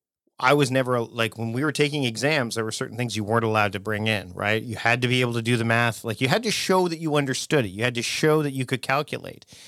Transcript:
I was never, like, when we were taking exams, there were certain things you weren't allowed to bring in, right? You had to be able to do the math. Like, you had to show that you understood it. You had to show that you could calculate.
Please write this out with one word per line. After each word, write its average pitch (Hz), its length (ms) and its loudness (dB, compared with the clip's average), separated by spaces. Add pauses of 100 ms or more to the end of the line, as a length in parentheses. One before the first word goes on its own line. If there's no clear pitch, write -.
(400)
I 131 160 4
was 139 160 2
never, 127 280 0
like, 113 380 -4
when 113 160 -4
we 127 100 -2
were 156 80 0
taking 147 320 0
exams, 120 520 0
there 113 100 -2
were 110 60 -4
certain 110 260 -6
things 117 180 -4
you 107 80 -2
weren't 113 220 2
allowed 107 280 2
to 104 60 -6
bring 107 280 -2
in, 92 260 -2
right? 104 280 0
You 113 140 -8
had 120 280 2
to 123 40 2
be 127 140 2
able 120 120 0
to 117 100 -2
do 120 140 2
the 113 60 0
math. 117 400 2
Like, 113 160 -6
you 131 80 0
had 208 160 2
to 220 80 0
show 185 360 2
that 165 100 -4
you 156 180 -2
understood 139 500 0
it. 95 40 -6
You 98 140 -4
had 123 120 0
to 120 60 -2
show 156 400 2
that 143 100 -2
you 135 140 -4
could 127 160 -4
calculate. - 640 -4 (220)